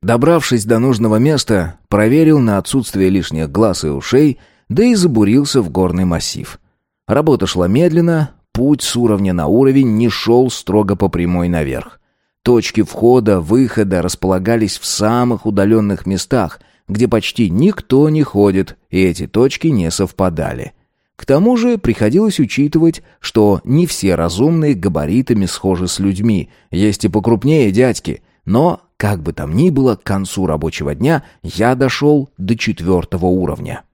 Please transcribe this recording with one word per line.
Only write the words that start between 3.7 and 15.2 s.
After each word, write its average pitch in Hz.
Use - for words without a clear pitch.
и 80
ушей, 120
да 160
и 247
забурился 135
в 87
горный 90
массив. -
Работа 135
шла 87
медленно, 160
путь 135
с -
уровня 101
на 82
уровень 131
не 117
шёл 120
строго 101
по 95
прямой 87
наверх. 71
Точки 113
входа, 110
выхода 101
располагались 95
в -
самых 120